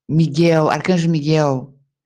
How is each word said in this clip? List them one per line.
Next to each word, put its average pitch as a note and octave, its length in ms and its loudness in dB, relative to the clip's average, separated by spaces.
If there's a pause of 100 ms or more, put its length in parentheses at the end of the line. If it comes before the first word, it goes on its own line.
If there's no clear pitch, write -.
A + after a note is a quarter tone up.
Miguel, D#3+ 640 2
Arcanjo E3 400 -2
Miguel D3 680 -2 (280)